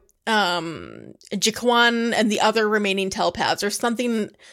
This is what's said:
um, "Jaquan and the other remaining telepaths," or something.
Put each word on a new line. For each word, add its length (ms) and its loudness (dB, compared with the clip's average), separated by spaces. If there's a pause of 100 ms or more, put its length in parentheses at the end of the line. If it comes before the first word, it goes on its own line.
(260)
um, 880 -2 (180)
"Jaquan 840 2
and 160 2
the 100 0
other 280 2
remaining 420 0
telepaths," 540 -2
or 60 -2
something. 600 -2 (220)